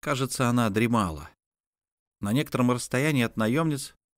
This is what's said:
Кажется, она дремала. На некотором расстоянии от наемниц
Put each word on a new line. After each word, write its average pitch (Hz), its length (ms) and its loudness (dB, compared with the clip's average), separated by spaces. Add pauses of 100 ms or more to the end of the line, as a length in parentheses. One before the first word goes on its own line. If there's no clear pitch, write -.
Кажется, 131 480 -2
она 120 220 2
дремала. 101 600 0 (880)
На 101 120 -2
некотором 123 400 2
расстоянии 127 500 0
от 113 140 -2
наемниц 135 580 0 (240)